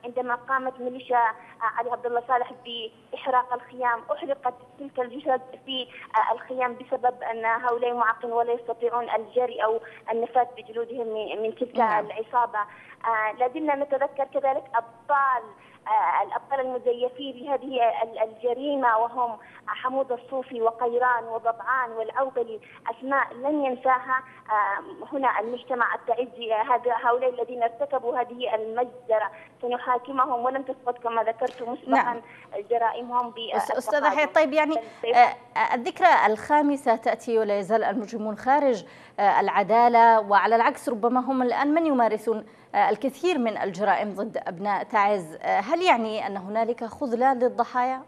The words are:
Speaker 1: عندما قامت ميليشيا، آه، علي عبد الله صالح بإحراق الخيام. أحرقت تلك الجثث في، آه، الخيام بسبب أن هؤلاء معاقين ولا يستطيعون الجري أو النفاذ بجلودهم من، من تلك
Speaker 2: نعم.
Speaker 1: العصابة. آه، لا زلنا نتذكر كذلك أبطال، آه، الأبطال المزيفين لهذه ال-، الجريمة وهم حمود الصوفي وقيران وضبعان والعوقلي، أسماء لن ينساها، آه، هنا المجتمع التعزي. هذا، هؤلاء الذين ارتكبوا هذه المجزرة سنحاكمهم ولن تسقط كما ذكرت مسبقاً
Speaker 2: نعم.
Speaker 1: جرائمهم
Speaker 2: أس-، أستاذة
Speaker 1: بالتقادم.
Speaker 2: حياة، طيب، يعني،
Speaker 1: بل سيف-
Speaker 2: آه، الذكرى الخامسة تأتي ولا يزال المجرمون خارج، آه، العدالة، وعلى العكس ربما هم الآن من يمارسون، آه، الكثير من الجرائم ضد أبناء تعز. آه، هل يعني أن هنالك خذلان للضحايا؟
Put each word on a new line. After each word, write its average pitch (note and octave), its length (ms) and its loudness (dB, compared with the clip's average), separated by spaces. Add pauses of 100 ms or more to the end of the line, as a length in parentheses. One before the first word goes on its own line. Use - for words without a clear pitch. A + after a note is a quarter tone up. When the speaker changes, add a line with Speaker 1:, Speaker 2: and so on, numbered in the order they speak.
Speaker 1:
عندما B3 300 -4
قامت B3+ 440 -4
ميليشيا، B3 380 -2
آه، A3+ 600 -2
علي A#3 140 -4
عبد B3 140 -6
الله A#3+ 220 -2
صالح B3 240 0 (140)
بإحراق B3 880 -4
الخيام. A#3+ 480 -4 (100)
أحرقت C4+ 420 -4 (260)
تلك C#4 200 -10
الجثث B3+ 420 -2 (240)
في، B3+ 220 -8 (280)
آه، A3 180 2
الخيام B3 420 -4
بسبب B3 480 -2
أن A3+ 220 -6
هؤلاء A#3+ 480 0
معاقين A#3 380 0
ولا A#3 220 2
يستطيعون A#3+ 560 -4
الجري A3+ 540 -2
أو A3+ 160 0 (320)
النفاذ A#3 340 0 (120)
بجلودهم A#3 500 -8
من، G#3+ 340 -6
من A3+ 140 -4
تلك B3 220 -6
Speaker 2:
نعم. G#3+ 280 2
Speaker 1:
العصابة. G#3+ 540 -2 (460)
آه، G#3+ 260 0
لا B3 160 0
زلنا D4 280 0
نتذكر C#4 480 -2
كذلك C#4 400 2 (120)
أبطال، C4+ 680 0 (440)
آه، G3 360 2
الأبطال - 360 -4
المزيفين B3 840 -4
لهذه B3+ 580 0
ال-، A3+ 160 -8
الجريمة A#3+ 800 0
وهم A#3+ 400 -2 (300)
حمود C4 440 -4
الصوفي B3+ 500 -6
وقيران A#3 640 2
وضبعان A3+ 680 -2
والعوقلي، A3+ 680 -4 (320)
أسماء C4+ 420 0
لن C#4 320 0
ينساها، B3+ 580 0 (260)
آه، G3+ 640 -2
هنا C4 280 0
المجتمع A#3 560 -2
التعزي. A#3 580 -4
هذا، A#3 500 0
هؤلاء B3+ 260 2
الذين A#3+ 340 -4
ارتكبوا B3 540 -2
هذه A#3+ 380 -4
المجزرة A3 760 -2 (300)
سنحاكمهم B3 840 -2
ولن C4 200 -2
تسقط A#3+ 320 -6
كما A#3 260 -2
ذكرت B3+ 380 -4
مسبقاً B3 300 -8
Speaker 2:
نعم. A#3+ 300 2 (480)
Speaker 1:
جرائمهم A#3+ 640 0 (200)
Speaker 2:
أس-، - 20 -4
أستاذة - 200 -2
Speaker 1:
بالتقادم. B3+ 420 0
Speaker 2:
حياة، D4 80 2
طيب، D#4 280 2
يعني، D4+ 220 2
Speaker 1:
بل - 60 -2 (200)
سيف- A#3 160 2
Speaker 2:
آه، - 580 4
الذكرى E4 320 2 (180)
الخامسة C#4 720 2
تأتي A3+ 440 0
ولا G#3 200 2
يزال G#3 240 0
المجرمون G#3+ 540 -4
خارج، C4 480 2 (340)
آه، G3 200 6
العدالة، A3+ 800 6
وعلى G3+ 360 4
العكس C#4 340 2
ربما A#3+ 300 2
هم B3+ 220 0
الآن C4+ 320 2
من E4 120 2
يمارسون، A3 600 2 (300)
آه، G3+ 140 4
الكثير C#4 480 0
من A3+ 200 -2
الجرائم G3 560 0
ضد G3+ 240 -6 (100)
أبناء F#3 360 -4
تعز. G3+ 580 0
آه، F#3+ 180 0
هل D4+ 220 -2
يعني A3+ 460 2
أن G3 100 -6
هنالك A3+ 480 -4
خذلان B3 540 0
للضحايا؟ B3 680 -2